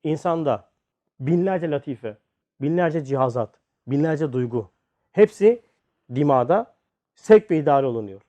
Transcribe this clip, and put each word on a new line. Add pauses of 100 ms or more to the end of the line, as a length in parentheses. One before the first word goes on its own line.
İnsanda (500)
binlerce
latife, (440)
binlerce
cihazat, (380)
binlerce
duygu. (420)
Hepsi (540)
dimada (400)
sevk
ve
idare
olunuyor.